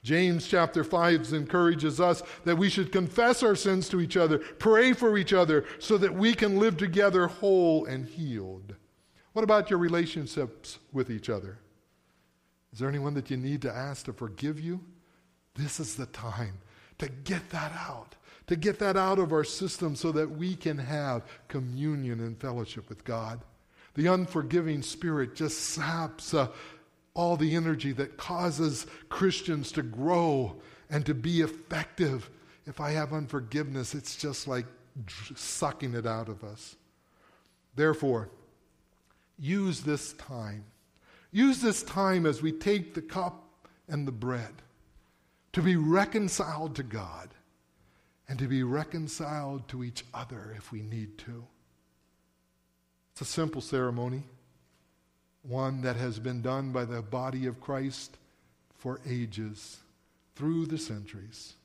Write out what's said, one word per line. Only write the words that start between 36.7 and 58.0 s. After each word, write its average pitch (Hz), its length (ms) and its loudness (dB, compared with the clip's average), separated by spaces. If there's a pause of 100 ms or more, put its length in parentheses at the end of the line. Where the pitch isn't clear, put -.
Therefore, 135 560 2 (1080)
use 170 440 -2
this 147 320 -4
time. 107 500 -10 (680)
Use 254 300 4
this 226 220 0
time 190 420 2
as 151 160 2
we 156 120 0
take 202 420 0
the 160 80 -6
cup - 420 -6 (440)
and 143 200 -4
the 131 40 -4
bread 120 500 -6 (880)
to 180 100 0
be 180 140 4
reconciled 165 1000 2
to 139 60 -6
God 98 480 -10 (960)
and 135 100 -6
to 135 80 -2
be 131 160 2
reconciled 147 1040 -4
to 127 140 -8
each 120 300 -10
other 110 440 -12
if - 140 -18
we 107 120 -10
need 107 360 -8
to. 117 260 -14 (1700)
It's - 100 -12
a - 20 -6
simple 156 360 -2
ceremony, 123 640 -2 (1160)
one 131 380 -4
that 123 160 -2
has 120 220 -4
been 123 240 -6
done 135 280 -2
by 123 140 -2
the 117 160 -6
body 127 460 -4
of 123 140 -6
Christ 135 560 -6 (600)